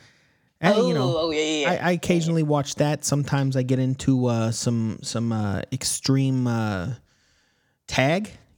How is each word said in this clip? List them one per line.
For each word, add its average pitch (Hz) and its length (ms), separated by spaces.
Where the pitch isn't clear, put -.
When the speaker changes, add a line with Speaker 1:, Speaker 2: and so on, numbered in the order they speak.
Speaker 1:
And, 196 160
you - 60
know, - 120
Speaker 2:
Oh, - 0
oh, - 20
yeah, 156 100
yeah, 156 200
yeah. - 60
Speaker 1:
I, 165 60
I - 40
occasionally 165 500
watch 147 320
that. 147 320
Sometimes 139 500
I 127 60
get 127 160
into, 131 480
uh, 113 240
some, 113 520
some, 117 300
uh, 104 300
extreme, 135 720
uh, 107 420
tag. 165 440